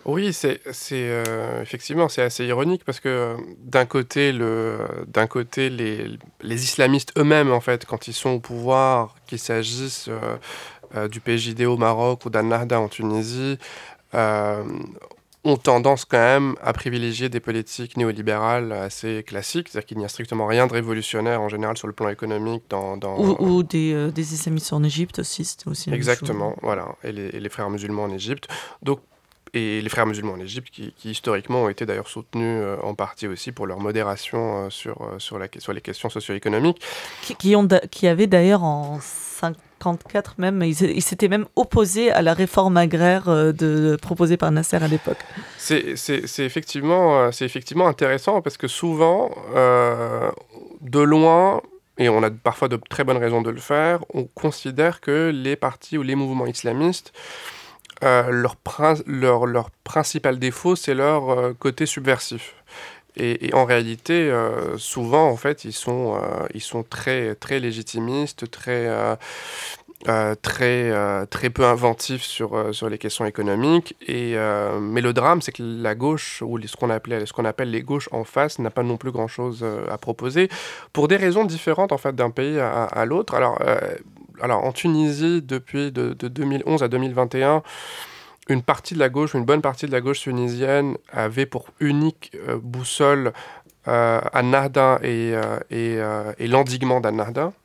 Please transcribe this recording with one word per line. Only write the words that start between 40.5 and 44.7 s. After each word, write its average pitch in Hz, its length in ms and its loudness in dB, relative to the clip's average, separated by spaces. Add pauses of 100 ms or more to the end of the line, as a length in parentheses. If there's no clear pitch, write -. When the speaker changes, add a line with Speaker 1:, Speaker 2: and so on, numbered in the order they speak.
Speaker 2:
ils, 160 200 2
ils 170 200 2
s'étaient 190 260 2
même 208 180 2 (100)
opposés 226 540 4
à - 100 4
la 165 140 4
réforme 185 420 4
agraire, 175 540 4
euh, 156 220 6
de, 156 500 4
proposée 170 340 2
par 160 140 2
Nasser 156 260 2